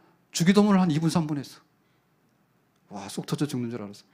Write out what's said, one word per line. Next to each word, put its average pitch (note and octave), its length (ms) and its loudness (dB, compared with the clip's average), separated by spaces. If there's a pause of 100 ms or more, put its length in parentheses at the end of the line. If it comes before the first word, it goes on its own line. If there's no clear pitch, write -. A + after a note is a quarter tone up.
(320)
주기도문을 G3 500 4
한 F3+ 100 2
이 D3 80 0
분, E3 100 0
삼 D3 180 0
분 D3+ 100 -4
했어. - 240 -12 (1300)
와, G2+ 180 -14
속 - 180 -10
터져 D3+ 200 -6
죽는 B2 240 -6
줄 A#2 120 -10
알았어. G2+ 220 -16 (100)